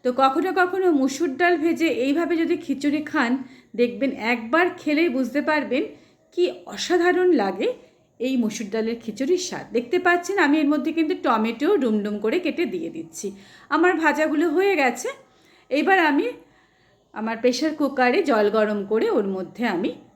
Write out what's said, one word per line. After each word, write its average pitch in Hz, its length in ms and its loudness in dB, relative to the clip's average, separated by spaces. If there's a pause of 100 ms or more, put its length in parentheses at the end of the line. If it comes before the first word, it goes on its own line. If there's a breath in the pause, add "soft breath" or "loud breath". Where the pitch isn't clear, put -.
তো 254 40 2 (120)
কখনো 277 280 2 (120)
কখনো 370 260 2 (140)
মুসুর 269 380 -2
ডাল 349 240 4
ভেজে 330 260 2 (160)
এইভাবে 302 360 0
যদি 330 140 0 (100)
খিচুড়ি 285 360 -2 (100)
খান, 262 200 0 (480 loud breath)
দেখবেন 240 320 0 (220)
একবার 240 320 0 (160)
খেলেই 302 340 2
বুঝতে 269 340 -2
পারবেন 277 340 0 (500 loud breath)
কি 349 100 0 (300)
অসাধারণ 349 560 2 (120)
লাগে 196 260 -2 (520 soft breath)
এই 254 140 -2 (100)
মুসুর 208 300 -4
ডালের 226 300 -2
খিচুড়ির 277 440 -2
স্বাদ। 143 180 -10 (100)
দেখতে 247 300 0
পাচ্ছেন 349 300 2 (100)
আমি 285 160 4
এর 285 120 2
মধ্যে 302 240 -2
কিন্তু 320 160 0 (120)
টমেটো 226 420 0 (140)
ডুমডুম 208 420 0
করে 226 220 0
কেটে 320 280 -2
দিয়ে 165 220 -6
দিচ্ছি। 165 320 -12 (480 loud breath)
আমার 359 180 4 (100)
ভাজাগুলো 311 420 2 (100)
হয়ে 392 260 2
গেছে। 254 280 -2 (640 soft breath)
এবার 339 280 2 (100)
আমি 294 160 2 (880 soft breath)
আমার 220 280 -6
প্রেশার 254 380 0
কুকারে 262 400 2 (100)
জল 214 160 2 (120)
গরম 214 220 0 (120)
করে 226 160 0 (100)
ওর 202 180 0
মধ্যে 185 280 -8 (120)
আমি 190 160 -2 (240)